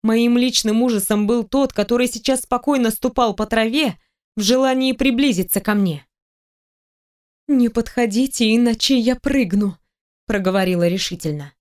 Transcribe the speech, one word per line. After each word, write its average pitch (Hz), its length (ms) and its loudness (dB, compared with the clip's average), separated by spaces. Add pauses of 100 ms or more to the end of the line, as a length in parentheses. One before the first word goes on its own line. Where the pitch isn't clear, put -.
Моим 233 360 2
личным 233 440 0
ужасом 208 460 0
был 240 160 0
тот, 269 300 -2
который 240 340 0
сейчас 254 340 -2
спокойно 247 480 0
ступал 226 460 -2
по 214 100 -4
траве 226 540 0 (380)
в 214 40 -4
желании 262 520 2
приблизиться 247 680 0
ко 208 140 -2
мне. 180 320 0 (1400)
"Не 254 200 4
подходите, 233 880 0
иначе 240 420 2
я 240 200 0
прыгну", 208 600 0 (480)
проговорила 185 600 0
решительно. 160 720 -6